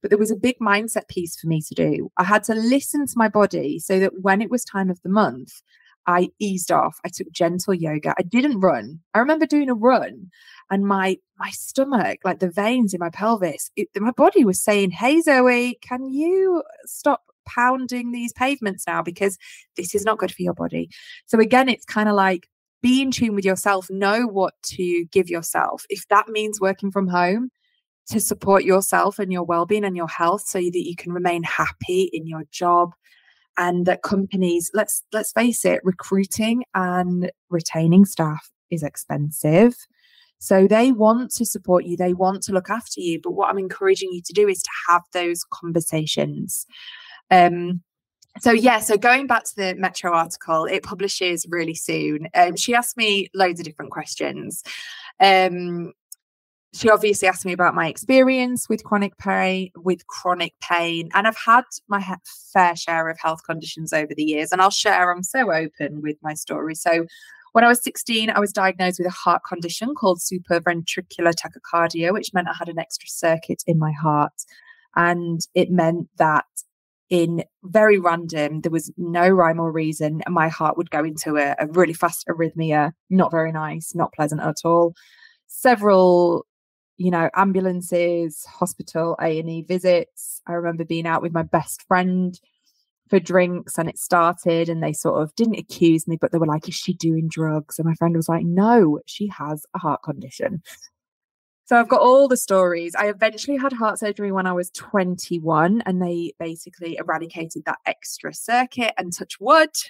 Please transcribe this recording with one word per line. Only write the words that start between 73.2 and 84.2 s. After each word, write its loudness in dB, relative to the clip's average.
in 2
my 0
heart. 0
And 0
it 2
meant 2
that 2
in 0
very 4
random, -2
there -2
was -4
no 2
rhyme 6
or 0
reason, -2
and -4
my 4
heart -2
would -4
go 0
into -4
a, 0
a -2
really 2
fast -4
arrhythmia, 0
not 4
very -2
nice, -8
not -4
pleasant -2